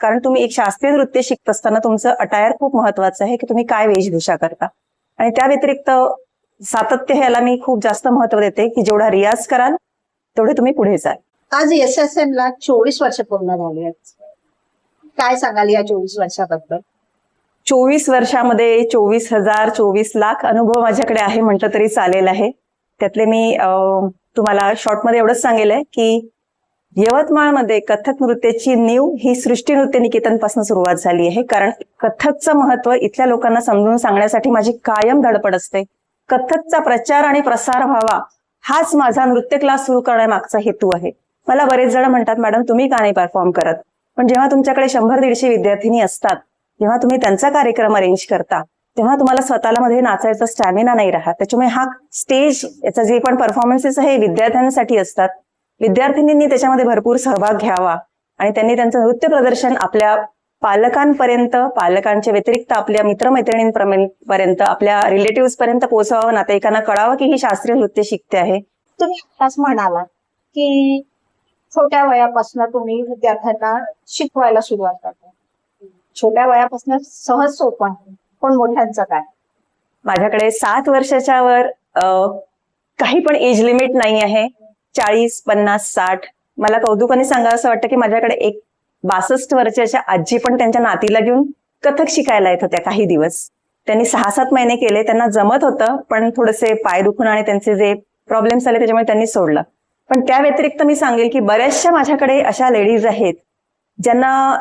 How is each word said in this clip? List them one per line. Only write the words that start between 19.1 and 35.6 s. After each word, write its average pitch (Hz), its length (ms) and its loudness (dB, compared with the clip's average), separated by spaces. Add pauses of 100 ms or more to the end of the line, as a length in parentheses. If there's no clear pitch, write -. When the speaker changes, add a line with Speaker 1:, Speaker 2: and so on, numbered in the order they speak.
Speaker 1:
हजार, 214 360 2
चोवीस 214 460 0
लाख 214 300 -2
अनुभव 233 360 2
माझ्याकडे 226 400 0
आहे 214 200 0
म्हटलं 208 320 0
तरी 214 140 2
चालेल 190 400 0
आहे. 202 240 0 (480)
त्यातले 208 260 0
मी, 226 300 0
अ, 190 120 0 (720)
तुम्हाला 202 400 0
शॉर्टमध्ये 226 420 0
एवढंच 233 220 0
सांगेल 220 300 0
आहे 269 120 0
की 226 460 -2 (640)
यवतमाळमध्ये 269 840 2
कथक 208 320 -4 (100)
नृत्याची 240 540 0
नीव 240 440 2
ही 247 160 0
सृष्टी 247 380 -2
नृत्य 269 260 2
निकेतनपासून 226 640 0
सुरुवात 180 320 0
झाली 175 320 0
आहे. 208 160 -2
कारण 202 280 0 (280)
कथकचं 294 560 -2
महत्व 247 360 0
इथल्या 254 340 0
लोकांना 233 360 0
समजून 220 360 2
सांगण्यासाठी 220 520 0
माझी 226 220 0
कायम 233 500 0
धडपड 208 340 0
असते. 196 280 -4 (460)